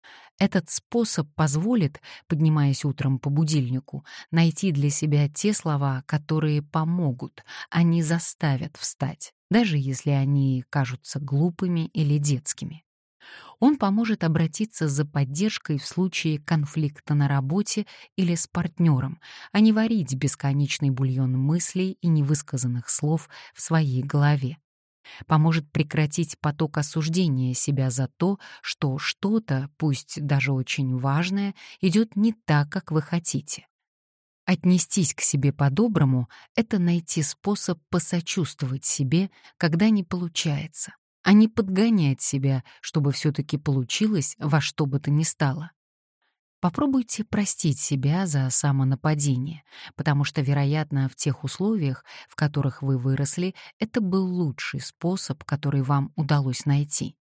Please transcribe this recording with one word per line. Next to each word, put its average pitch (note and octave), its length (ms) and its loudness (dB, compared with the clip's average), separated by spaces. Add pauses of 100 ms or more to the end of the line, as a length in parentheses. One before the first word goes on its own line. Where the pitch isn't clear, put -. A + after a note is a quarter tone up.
(400)
Этот F#3+ 300 2
способ A3 640 0
позволит, D#3 680 0 (280)
поднимаясь D3+ 580 2
утром C3+ 320 -2
по C#3+ 140 -4
будильнику, C#3+ 760 -2 (240)
найти E3 420 2
для C#3+ 200 2
себя D3 380 2
те G3+ 220 0
слова, C#3 540 -2
которые D3+ 560 0
помогут, D#3+ 840 -4 (280)
а E3 100 2
не E3+ 220 4
заставят D3+ 720 -2
встать, - 560 -6 (160)
даже F#3+ 300 2
если C3+ 320 -2
они C3+ 580 2
кажутся B2+ 500 -4
глупыми E3 680 0
или D3 320 0
детскими. C#3+ 640 -2 (760)
Он C#4 200 4
поможет G#3+ 460 0
обратиться E3 640 0
за C#3+ 180 0
поддержкой D3 720 -2
в - 80 -8
случае E3 500 -2
конфликта D3 760 -2
на C#3+ 120 2
работе D3 600 -2 (280)
или F3 200 0
с - 100 -2
партнером, D#3+ 760 0 (320)
а G3 80 2
не A3 140 6
варить G#3+ 400 0
бесконечный C#3 760 0
бульон C3 440 0
мыслей E3+ 640 0
и F3 100 -2
невысказанных C#3 840 0
слов D3+ 360 0 (280)
в - 80 -12
своей C#3+ 400 2
голове. C#3+ 560 2 (680)
Поможет D#3+ 460 2
прекратить D#3 680 -2
поток D3+ 360 -2
осуждения D3+ 760 0
себя C3 360 0
за B2+ 280 -2
то, G3 220 0 (220)
что C3+ 360 -4
что-то, D3 800 -2
пусть D3+ 440 -2
даже C#3+ 300 0
очень C3 460 -2
важное, F3+ 580 -2 (240)
идет G3+ 380 2
не A3 160 2
так, D3 360 0
как - 220 -8
вы D#3 100 2
хотите. - 680 -4 (800)
Отнестись F3+ 680 2
к - 80 -12
себе C#3 320 2
по-доброму — C#3 720 2 (280)
это A3+ 220 0
найти E3+ 460 0
способ F#3+ 560 -2 (100)
посочувствовать E3 920 -2
себе, D#3 480 0 (240)
когда E3+ 340 2
не G#3 140 4
получается, E3 880 -6 (300)
а F#3 80 4
не G#3+ 160 10
подгонять F#3+ 760 2
себя, C3+ 440 0 (160)
чтобы C#3+ 320 0
все-таки D3 440 -2
получилось D3 840 -2
во D3 200 2
что - 260 -2
бы C#3 140 -2
то D3 100 -4
ни D3 140 2
стало. D3+ 480 -2 (880)
Попробуйте B3+ 640 0
простить G3 560 -2
себя D3 460 0
за C#3 240 -2
самонападение, C#3+ 1120 0 (320)
потому C#3+ 280 0
что, - 180 -2
вероятно, C#3+ 680 0
в - 80 -8
тех - 280 -2
условиях, E3 600 -2 (240)
в - 80 -20
которых C#3+ 460 0
вы C3+ 160 0
выросли, C3+ 560 -2 (240)
это A3 240 -2
был F#3+ 240 0
лучший E3 540 -4
способ, - 640 -4
который C#3+ 400 -2
вам C#3 320 0
удалось C#3+ 500 0
найти. D3 580 -2